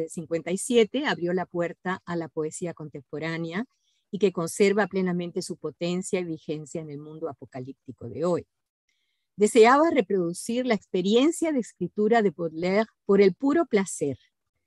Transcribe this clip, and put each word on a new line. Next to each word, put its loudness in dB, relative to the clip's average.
cincuenta -6
y 0
siete 2
abrió -2
la -2
puerta -6
a -6
la -4
poesía -6
contemporánea -8
y -8
que 4
conserva 0
plenamente -2
su -10
potencia -4
y -4
vigencia -8
en -12
el -10
mundo -10
apocalíptico -14
de -6
hoy. -2
Deseaba 6
reproducir -2
la 2
experiencia 2
de 0
escritura 0
de 2
Baudelaire -2
por 6
el 6
puro 2
placer -2